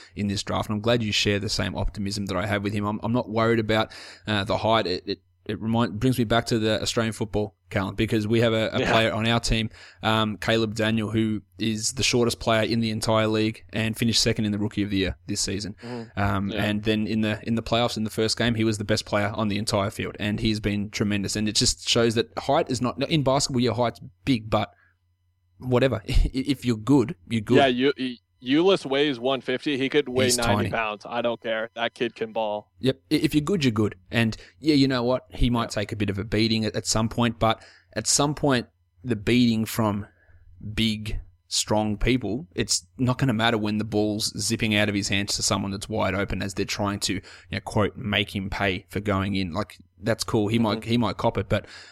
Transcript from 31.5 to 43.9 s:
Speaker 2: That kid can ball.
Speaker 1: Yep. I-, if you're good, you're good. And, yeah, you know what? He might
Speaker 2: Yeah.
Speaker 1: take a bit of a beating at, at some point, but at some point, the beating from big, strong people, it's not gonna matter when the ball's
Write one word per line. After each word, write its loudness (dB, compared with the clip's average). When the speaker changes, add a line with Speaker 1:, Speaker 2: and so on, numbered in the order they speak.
Speaker 2:
That -4
kid -4
can -8
ball. -4
Speaker 1:
Yep. 0
I-, 2
if 0
you're 2
good, 0
you're 4
good. 0
And, 0
yeah, 2
you 4
know 0
what? 0
He 0
might 0
Speaker 2:
Yeah. -4
Speaker 1:
take -6
a -6
bit -2
of -4
a -6
beating 0
at, -4
at -4
some 0
point, 0
but 2
at -4
some 2
point, 2
the -2
beating 2
from -2
big, 0
strong -2
people, 0
it's -4
not 0
gonna 2
matter 2
when 0
the -2
ball's 0